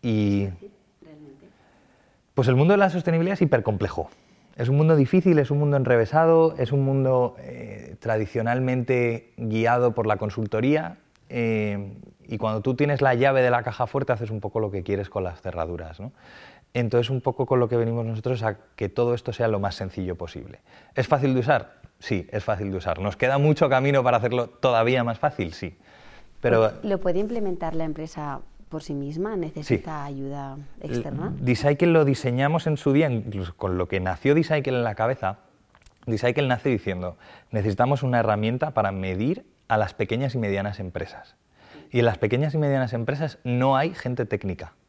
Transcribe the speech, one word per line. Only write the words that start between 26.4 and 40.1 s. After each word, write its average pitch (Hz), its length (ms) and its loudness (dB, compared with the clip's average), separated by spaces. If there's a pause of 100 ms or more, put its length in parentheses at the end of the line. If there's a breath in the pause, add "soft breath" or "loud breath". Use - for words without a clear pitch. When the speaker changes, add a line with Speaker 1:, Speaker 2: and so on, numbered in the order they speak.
Speaker 2:
¿Lo 196 160 -2
puede 180 180 0
implementar 190 580 -4
la 160 100 0
empresa 151 560 -8 (280)
por 156 140 -10
sí 151 100 -8
misma? 156 420 -6
¿Necesita 151 680 -4
Speaker 1:
Sí. 143 80 -10
Speaker 2:
ayuda 139 440 -10 (240)
Speaker 1:
El - 100 -10
Speaker 2:
externa? 123 480 -6
Speaker 1:
Decycle 143 520 2
lo 160 140 6
diseñamos 139 640 0
en 151 100 0
su 139 160 2
día, 151 160 4
incluso 95 460 -6
con 92 240 -2
lo 90 80 0
que 95 120 -2
nació 92 360 2
Decycle 143 420 0
en 120 60 0
la 110 100 -2
cabeza. 113 440 -2 (680)
Decycle 120 420 0
nace 123 220 0
diciendo, 90 480 -2 (320 loud breath)
"Necesitamos 113 540 0
una 123 160 2
herramienta 113 560 0
para 104 160 2
medir 95 560 -4 (200)
a 110 100 2
las 107 180 -2
pequeñas 117 400 -2